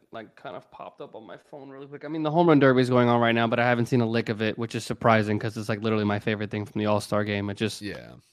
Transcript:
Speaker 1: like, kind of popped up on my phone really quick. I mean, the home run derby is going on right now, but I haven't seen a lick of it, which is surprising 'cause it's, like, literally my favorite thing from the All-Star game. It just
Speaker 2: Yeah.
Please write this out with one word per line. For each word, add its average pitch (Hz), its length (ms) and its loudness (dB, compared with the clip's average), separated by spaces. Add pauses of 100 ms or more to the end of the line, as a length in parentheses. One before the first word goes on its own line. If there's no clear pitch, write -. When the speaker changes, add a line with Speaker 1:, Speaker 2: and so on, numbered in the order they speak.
(120)
Speaker 1:
like, 107 240 -16
kind 104 180 -16
of - 160 -18
popped - 300 -18
up - 160 -18
on 110 100 -20
my 90 100 -18 (140)
phone 139 200 -20
really 135 180 -20
quick. 143 160 -18
I 147 40 -12
mean, 160 140 -6
the 151 80 -2
home 170 180 4
run 151 120 8
derby 131 220 6
is 123 60 0
going 123 200 4
on 120 120 4
right 117 140 4
now, 117 140 2
but 117 100 -2
I 120 60 2
haven't 120 220 2
seen 127 140 2
a 117 60 2
lick 113 220 -2
of 107 120 -6
it, 110 160 -2
which 117 200 -8
is 110 80 -6
surprising 110 560 2
'cause 110 160 -8
it's, 107 120 -8
like, 107 140 -6
literally 110 220 -2
my 104 160 -2
favorite 107 320 -4
thing 104 120 -6
from 104 140 -10
the 107 80 -2
All-Star 104 380 0
game. 101 260 -4
It 98 60 -10
just 107 260 -6
Speaker 2:
Yeah. 64 300 -14 (200)